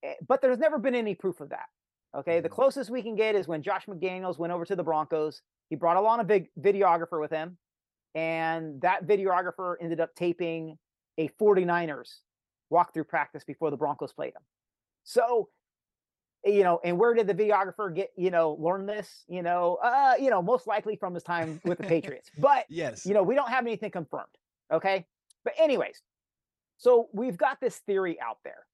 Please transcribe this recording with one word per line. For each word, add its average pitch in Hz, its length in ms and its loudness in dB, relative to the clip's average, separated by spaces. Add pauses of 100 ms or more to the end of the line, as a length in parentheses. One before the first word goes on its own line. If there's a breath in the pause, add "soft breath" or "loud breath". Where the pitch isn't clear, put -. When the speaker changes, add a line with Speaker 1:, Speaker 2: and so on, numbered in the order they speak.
Speaker 1:
Eh, 147 120 -8 (120)
but 262 140 2
there's 254 180 2
never 302 200 2
been 240 160 -2
any 220 200 -2
proof - 260 -8
of 143 100 -14
that. - 160 -12 (500)
Okay. 165 240 0
The 160 80 -4
Speaker 2:
Mm-hmm. - 60 -10
Speaker 1:
closest 254 360 2
we 247 120 -6
can 220 120 -8
get 214 200 2
is 190 120 2
when 156 160 -4
Josh 190 240 -4
McDaniels 185 520 -6
went 170 140 -4
over 170 120 -4
to 202 100 -4
the 175 80 -4
Broncos, 156 600 -2 (260)
he 160 80 -6
brought 170 200 4
along 220 240 4
a 226 40 0
big 185 240 2 (100)
videographer 170 600 2
with 151 100 -4
him. 160 280 -6 (560)
And 160 680 -4
that 180 260 2
videographer 180 720 0
ended 165 200 -4
up 165 160 -2
taping 165 600 -4 (400)
a 156 100 -2 (100)
forty-niners 170 840 2 (500)
walkthrough 170 340 2
practice 151 380 -4
before 151 260 -4
the 143 60 -6
Broncos 143 380 -4
played - 200 -10
them. - 80 -20 (600)
So, 233 460 0 (960)
you 202 180 4
know, 175 200 4
and 175 160 0
where 233 140 6
did 226 140 2
the 196 80 0
videographer 196 600 0
get, 185 220 -4
you 185 140 0
know, 165 280 2
learn 190 280 -2
this? 208 420 -12
You 180 140 -8
know, 175 400 0
uh, 254 360 4
you 269 120 2
know, 202 100 4
most 220 260 0
likely 214 300 -4
from 180 160 -8
his 170 100 -8
time 165 420 -4
with 175 140 -2
the - 60 -10
Speaker 2:
<laughs> 196 40 -8
Speaker 1:
Patriots. 151 500 -2
But, 262 320 4
Speaker 2:
Yes. 147 340 -6
Speaker 1:
you 185 80 -2
know, 208 100 4
we 190 120 2
don't 269 160 0
have 247 160 -2
anything 214 240 -6
confirmed. 156 360 -10 (460)
Okay. 190 340 0 (380)
But 233 140 -4
anyways, 262 420 2 (800)
so 240 340 6
we've 220 240 -4
got 170 240 0
this 247 180 -4
theory 190 420 -2
out 117 220 -8
there. - 320 -18